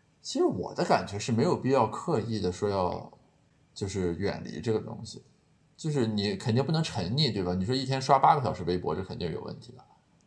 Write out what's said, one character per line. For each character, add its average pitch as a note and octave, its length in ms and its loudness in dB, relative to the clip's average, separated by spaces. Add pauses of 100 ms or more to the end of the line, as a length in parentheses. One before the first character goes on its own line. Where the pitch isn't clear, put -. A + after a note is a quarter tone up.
(240)
其 - 140 -6
实 F4+ 60 4
我 - 280 0
的 E3+ 120 0
感 A2 200 4
觉 G2+ 140 -6
是 A#2+ 140 -2
没 A2+ 100 4
有 D#3+ 140 4
必 B2+ 140 0
要 C3 180 6
刻 D3+ 320 -2
意 A2+ 180 -4
的 F2+ 140 0
说 G2+ 180 -2
要， F2+ 420 -2 (600)
就 G2+ 140 -6
是 F#2 260 -2
远 F2 300 -4
离 - 160 -8
这 A2+ 120 -2
个 G#2+ 60 2
东 - 260 -8
西， - 160 -14 (560)
就 D#3 140 -6
是 C3+ 160 2
你 G#2 300 0
肯 A2+ 180 0
定 C3 100 4
不 - 60 -2
能 D#3+ 100 2
沉 G2+ 360 -2
溺， C#3+ 180 2
对 G2 80 -2
吧？ F2+ 140 0
你 F#2 80 0
说 B2 100 0
一 C3+ 100 -2
天 C3 160 -2
刷 C3+ 200 6
八 D#3 160 8
个 C#3+ 40 0
小 G2+ 140 0
时 - 80 -8
微 F2 160 0
博， D#2+ 160 -2
这 F#2 80 -4
肯 F2 160 -8
定 E2+ 140 -4
有 - 80 -6
问 - 180 -10
题 - 140 -20
的。 - 100 -20 (440)